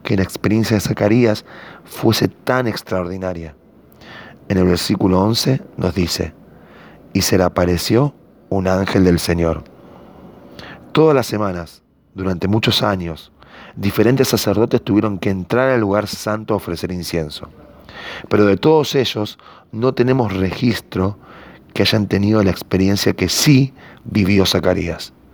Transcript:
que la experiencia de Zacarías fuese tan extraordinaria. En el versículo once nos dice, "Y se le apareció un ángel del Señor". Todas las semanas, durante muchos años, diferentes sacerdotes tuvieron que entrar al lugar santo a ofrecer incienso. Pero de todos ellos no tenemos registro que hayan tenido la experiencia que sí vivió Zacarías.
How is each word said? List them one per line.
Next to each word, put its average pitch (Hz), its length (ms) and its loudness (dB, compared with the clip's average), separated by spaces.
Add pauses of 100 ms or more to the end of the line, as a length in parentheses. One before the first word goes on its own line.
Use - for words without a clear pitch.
que 107 140 -2
la 95 60 0
experiencia 107 520 -2
de 101 60 0
Zacarías 110 640 2 (400)
fuese - 420 0
tan 127 400 -2
extraordinaria. 90 880 -6 (920)
En 95 80 2
el 92 80 4
versículo 92 560 2
once 113 400 0 (160)
nos 123 180 -2
dice, 87 380 -4 (800)
"Y 98 80 0
se 98 160 0
le 90 80 4
apareció 90 680 0 (360)
un 95 180 -2
ángel 92 380 2
del 87 140 4
Señor". 82 440 -2 (1300)
Todas 156 240 4
las 123 120 0
semanas, 95 540 -6 (320)
durante 92 360 -2
muchos 110 340 0
años, 90 480 -4 (460)
diferentes 117 500 2
sacerdotes 110 560 0
tuvieron 104 340 0
que 101 120 -4
entrar 107 400 0
al 127 100 2
lugar 101 280 0
santo 107 460 -6
a 104 40 2
ofrecer 87 340 -6
incienso. 82 560 -6 (800)
Pero 104 180 4
de 98 120 4
todos 156 380 2
ellos 113 420 -2 (340)
no 120 220 -2
tenemos 123 400 0
registro 95 840 -2 (560)
que - 80 0
hayan 101 260 2
tenido 101 360 2
la 95 80 2
experiencia 95 640 0
que - 160 -2
sí 135 440 2 (300)
vivió 98 420 2
Zacarías. 87 640 -2 (220)